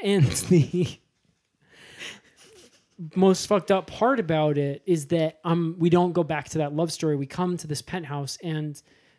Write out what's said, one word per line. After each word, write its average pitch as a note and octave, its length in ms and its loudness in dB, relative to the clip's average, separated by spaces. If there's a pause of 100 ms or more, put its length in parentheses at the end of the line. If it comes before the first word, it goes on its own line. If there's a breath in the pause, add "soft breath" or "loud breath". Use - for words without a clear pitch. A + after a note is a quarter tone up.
And G3 200 4
<laughs> - 260 0
the E3+ 480 2 (2250 loud breath)
most F#3 320 4
fucked G3+ 240 2
up F#3+ 180 2
part B3 320 0
about D#3 380 0
it C#3+ 280 -2
is E3 220 0
that, D#3+ 360 0
um, E3+ 340 0
we E3+ 120 4
don't F3 220 4
go F3 120 0
back D3 260 -6
to D#3 80 -4
that D3 160 -2
love D#3+ 180 0
story. D#3 240 -2
We C#3 100 -4
come F3+ 320 -4
to E3 80 -14
this D3 160 -8
penthouse C#3+ 600 -8
and D3+ 380 -6 (380 soft breath)